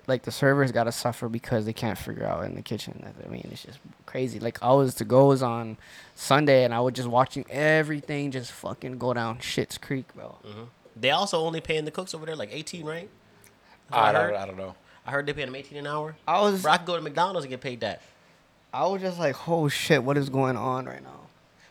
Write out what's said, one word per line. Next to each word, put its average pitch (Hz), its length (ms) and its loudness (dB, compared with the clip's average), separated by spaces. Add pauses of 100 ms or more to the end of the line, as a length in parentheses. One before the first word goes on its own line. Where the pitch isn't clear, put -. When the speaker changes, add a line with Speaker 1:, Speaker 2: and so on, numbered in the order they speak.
Speaker 1:
like, 127 160 0
the 120 80 -8
servers 139 420 4
gotta 117 180 2
suffer 120 380 -4
because 113 340 -2
they 110 80 -4
can't 110 260 -4
figure - 280 -8
out 87 180 -2
in 95 100 -6
the 92 80 -10
kitchen. - 400 -10 (240)
I - 40 -12
mean, - 200 -12
it's - 140 -14
just - 160 -20 (260)
crazy. 123 360 -4
Like, 113 200 -6
I 123 120 4
was 135 220 6
to 117 100 -4
goes 135 360 6
on 117 360 -4 (380)
Sunday, 139 500 6
and 117 80 2
I 117 80 2
was 127 140 2
just 123 120 -4
watching 123 420 2
everything 151 800 0
just 127 220 -8
fucking - 460 -10
go 123 160 0
down 117 260 -4
Shit's - 380 -4
Creek, - 360 -8
bro. - 220 -16 (100)
Speaker 2:
Mm-hmm. 107 180 -14 (340)
They 120 140 2
also 180 340 2
only 160 160 -4
paying 156 240 -2
the 151 60 -8
cooks 185 220 -8
over 156 120 -10
there, 160 100 -8
like, 107 160 -8
eighteen, 156 340 -10
right? 170 240 -8 (800)
That's - 20 -14
what 120 120 2
Speaker 3:
I 107 60 8
Speaker 2:
I - 20 4
Speaker 3:
don't, 107 100 6
Speaker 2:
heard. 104 140 0
Speaker 3:
I 98 100 -4
don't 95 120 -10
know. 95 180 -10 (300)
Speaker 2:
I 117 60 -10
heard 143 140 -2
they 147 80 -4
paying 143 140 -6
them 127 80 -10
eighteen 139 220 -14
an 143 100 -8
hour. 151 280 -6 (120)
Speaker 1:
I 170 140 4
was 202 220 4
Speaker 2:
Bro, 156 80 4
I 175 60 6
could 170 100 -2
go 180 80 0
to 165 60 -2
McDonald's 160 440 0
and 131 60 -10
get 127 100 -8
paid 123 200 -8
that. 101 200 -4 (720)
Speaker 1:
I 135 140 0
was 190 140 -2
just 180 180 -4
like, 143 280 0
"Oh 165 220 4
shit, 135 340 4
what 139 140 2
is 139 120 0
going 131 280 2
on 127 280 -2
right 131 180 -12
now?" 131 160 -20 (520)